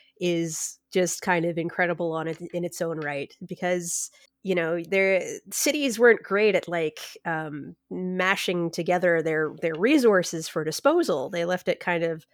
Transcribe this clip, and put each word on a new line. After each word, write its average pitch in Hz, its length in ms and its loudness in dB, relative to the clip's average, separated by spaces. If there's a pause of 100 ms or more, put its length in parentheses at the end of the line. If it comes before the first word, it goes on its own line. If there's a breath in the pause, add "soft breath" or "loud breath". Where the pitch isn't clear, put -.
(200 soft breath)
is 170 580 -2 (160)
just 180 280 0
kind 175 240 2
of 170 120 -2
incredible 170 560 -2
on 160 140 -4
it, 160 100 -6 (160)
in 175 100 -4
its 175 180 -6
own 165 180 -4
right, 143 340 -6 (120)
because, 180 640 -4 (340 soft breath)
you 190 120 0
know, 170 260 -2
their 190 400 2 (300)
cities 277 480 0
weren't 233 240 8
great 202 320 4
at, - 120 0
like, 165 320 -2 (260)
um, 156 500 -6 (140)
mashing 185 840 -2
together 175 500 2
their, 156 400 0
their 165 140 -2
resources 202 720 4
for 156 160 -4
disposal. 180 680 2
They 175 160 -2
left 180 220 -4
it 175 120 0
kind 170 240 -2
of 165 300 -4